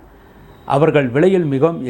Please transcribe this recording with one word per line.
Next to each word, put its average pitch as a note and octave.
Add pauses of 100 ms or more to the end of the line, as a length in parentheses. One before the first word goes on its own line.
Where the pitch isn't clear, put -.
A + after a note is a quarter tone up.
(760)
அவர்கள் D3
விலையில் F3+
மிகவும் D#3+ (100)